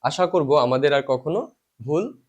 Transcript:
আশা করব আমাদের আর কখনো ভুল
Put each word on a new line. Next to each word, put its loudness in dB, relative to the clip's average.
আশা 0
করব 0
আমাদের 2
আর 0
কখনো -2
ভুল -2